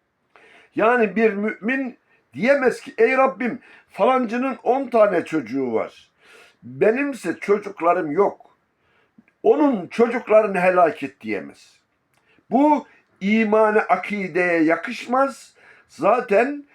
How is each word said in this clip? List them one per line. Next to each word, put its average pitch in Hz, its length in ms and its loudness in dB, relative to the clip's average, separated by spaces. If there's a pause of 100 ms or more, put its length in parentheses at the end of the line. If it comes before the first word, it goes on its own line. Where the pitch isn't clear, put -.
(760)
Yani 214 400 2
bir 214 180 2
mümin 220 640 -6 (360)
diyemez 247 480 0
ki, - 160 -18
"Ey 254 200 2
Rabbim, 214 420 -2 (300)
falancının 247 720 -2
on 262 240 0
tane 202 380 2
çocuğu 131 480 -4
var. - 380 -6 (520)
Benimse 196 760 -2
çocuklarım 185 720 -2
yok. 185 460 -2 (840)
Onun 240 440 2
çocuklarını 214 720 2
helak 180 440 2
et." - 180 -14
diyemez. 95 580 -10 (720)
Bu 277 360 2 (340)
imane 214 580 2
akideye 180 840 0
yakışmaz. 240 920 -2 (340)
Zaten 233 880 0